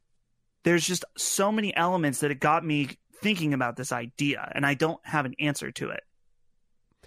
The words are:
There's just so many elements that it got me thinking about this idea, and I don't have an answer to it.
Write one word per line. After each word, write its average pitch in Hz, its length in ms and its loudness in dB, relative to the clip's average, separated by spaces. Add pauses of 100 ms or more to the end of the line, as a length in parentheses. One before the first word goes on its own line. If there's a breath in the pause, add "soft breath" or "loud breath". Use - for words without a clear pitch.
(640)
There's 170 220 4
just 180 180 -2 (120)
so - 340 0
many 214 240 0
elements 170 460 2
that 147 100 2
it 139 100 -4
got 160 240 4
me 147 260 0 (320)
thinking 175 320 0
about 123 220 0
this 127 140 -6
idea, 120 640 -4
and 139 120 0
I 143 80 2
don't 160 300 0
have 151 200 0
an 127 140 -6
answer 143 340 -2
to - 180 -6
it. - 120 -8 (1040 soft breath)